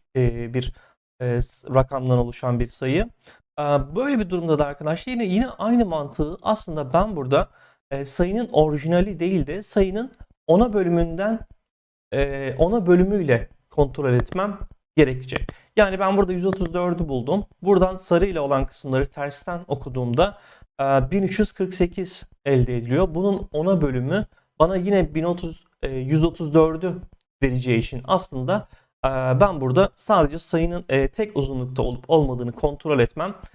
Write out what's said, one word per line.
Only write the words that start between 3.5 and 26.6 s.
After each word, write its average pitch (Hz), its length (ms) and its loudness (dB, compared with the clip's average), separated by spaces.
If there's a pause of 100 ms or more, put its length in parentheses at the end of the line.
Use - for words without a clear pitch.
E, 147 40 -4 (320)
böyle 262 240 0
bir 196 100 -4
durumda 165 300 0
da 147 60 2
arkadaşlar 151 480 -6
yine, 240 120 -2
yine 202 220 2
aynı 233 380 2
mantığı 156 560 -4
aslında 156 520 -4
ben 196 220 2
burada, 139 340 0 (420)
e, 139 140 -6
sayının 190 460 -2
orijinali 160 680 2
değil 170 280 0
de 175 140 -8
sayının 208 520 -2 (340)
ona 208 260 4
bölümünden, 180 640 0 (760)
e, 135 440 -2
ona 180 300 2
bölümüyle 175 640 4 (200)
kontrol 135 440 0
etmem 190 460 -2 (360)
gerekecek. 131 560 0 (240)
Yani 190 240 2
ben 196 180 2
burada 190 160 2
yüz 180 120 -2
otuz 185 280 -2
dördü 175 340 -2
buldum. 139 380 -2 (160)
Buradan 185 360 2
sarı 175 280 2
ile 175 140 -2
olan 139 260 0
kısımları 135 420 -2
tersten 156 600 -10
okuduğumda, 127 720 -2 (440)
e, - 20 -2
bin 139 400 2
üç 190 160 -2
yüz 214 120 0
kırk 185 220 -6
sekiz 180 560 -4 (160)
elde 123 320 2
ediliyor. 147 380 0
Bunun 196 360 -2
ona 170 300 0
bölümü 143 440 0 (340)
bana 175 160 2
yine 180 400 2
bin 160 80 -2
otuz, 175 400 -6 (180)
e, 135 80 -4
yüz 135 340 0
otuz 165 300 -2
dördü 160 420 2 (480)